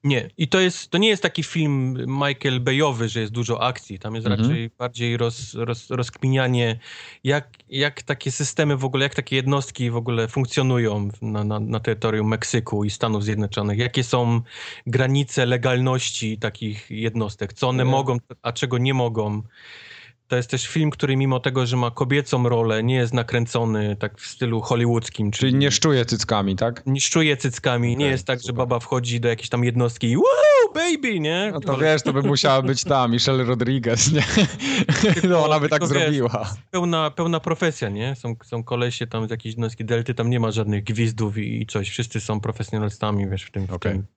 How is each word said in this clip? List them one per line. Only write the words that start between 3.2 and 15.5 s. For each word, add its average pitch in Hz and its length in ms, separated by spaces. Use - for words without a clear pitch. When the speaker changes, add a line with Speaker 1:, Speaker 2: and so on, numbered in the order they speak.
Speaker 1:
jest 107 120
dużo 117 300
akcji. 120 360
Tam 107 160
jest 113 120
Speaker 2:
Mhm. 107 240
Speaker 1:
raczej 117 280
bardziej 120 380
roz-, 117 380
roz-, 117 360
rozkminianie, 123 880
jak, 139 240
jak 139 340
takie - 280
systemy 147 460
w 131 80
ogóle, 135 200
jak 143 100
takie 135 220
jednostki 131 540
w 113 60
ogóle 117 320
funkcjonują 120 840
w, - 120
na, 107 220
na, 107 160
na 113 200
terytorium 110 480
Meksyku 110 560
i 101 60
Stanów 107 340
Zjednoczonych. 104 540
Jakie 123 260
są 117 360
granice 131 600
legalności 123 920